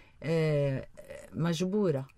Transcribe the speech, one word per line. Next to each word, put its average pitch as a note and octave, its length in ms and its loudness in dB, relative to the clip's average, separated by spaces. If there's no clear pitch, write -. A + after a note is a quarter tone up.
آه، D3 640 2
مجبورة. E3+ 760 0